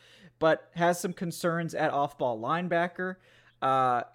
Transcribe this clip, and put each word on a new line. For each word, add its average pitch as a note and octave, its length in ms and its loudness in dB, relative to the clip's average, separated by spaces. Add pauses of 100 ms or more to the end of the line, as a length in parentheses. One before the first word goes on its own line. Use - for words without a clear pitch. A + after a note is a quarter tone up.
(380)
but D#3+ 360 2
has F3 260 2
some F#3 120 -4
concerns E3+ 600 -4
at D3+ 180 0
off-ball C3+ 480 -2
linebacker. F3 760 -2 (460)
Uh, B2+ 400 2 (120)